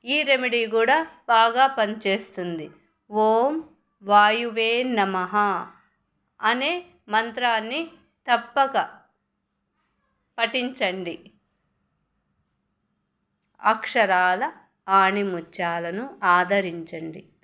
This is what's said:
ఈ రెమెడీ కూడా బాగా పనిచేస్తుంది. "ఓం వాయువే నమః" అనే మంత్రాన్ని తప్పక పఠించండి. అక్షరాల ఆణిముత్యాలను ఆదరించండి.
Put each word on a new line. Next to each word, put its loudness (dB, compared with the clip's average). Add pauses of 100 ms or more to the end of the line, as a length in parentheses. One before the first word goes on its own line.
ఈ -2
రెమెడీ 0
కూడా 2 (320)
బాగా 4
పనిచేస్తుంది. -4 (440)
"ఓం 2 (480)
వాయువే 4 (160)
నమః" -2 (1040)
అనే 0 (360)
మంత్రాన్ని -2 (460)
తప్పక 0 (1600)
పఠించండి. -4 (2500)
అక్షరాల 2 (460)
ఆణిముత్యాలను 0 (200)
ఆదరించండి. -2 (220)